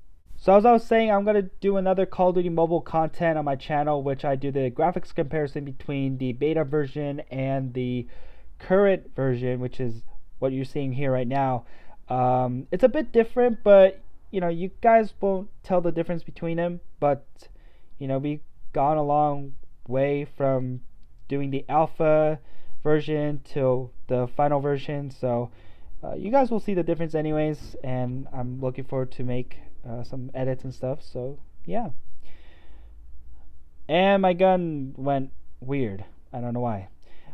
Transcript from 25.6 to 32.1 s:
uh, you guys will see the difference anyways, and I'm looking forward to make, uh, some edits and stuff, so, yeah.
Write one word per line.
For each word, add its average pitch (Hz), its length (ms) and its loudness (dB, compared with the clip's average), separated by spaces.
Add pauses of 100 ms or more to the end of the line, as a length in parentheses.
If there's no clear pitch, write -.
uh, - 100 -6
you - 160 -6
guys 262 220 4
will 214 80 2
see 202 140 0
the 180 100 2
difference 165 320 0
anyways, 151 720 -2
and 127 480 -2
I'm 127 260 -4
looking 131 240 -4
forward 131 300 -2
to 127 100 0
make, 123 360 0 (300)
uh, 120 140 -6
some 131 300 -6
edits 131 320 -2
and 127 80 -6
stuff, 135 280 -4
so, 127 380 -6 (260)
yeah. 196 260 2 (2000)